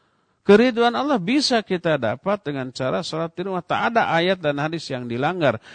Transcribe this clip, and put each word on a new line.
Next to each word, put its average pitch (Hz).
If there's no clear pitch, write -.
Keriduan 233
Allah 262
bisa 240
kita 165
dapat 156
dengan 135
cara 147
sholat 165
di 185
rumah. 185
Tak 202
ada 214
ayat 175
dan 147
hadis 156
yang 123
dilanggar. 131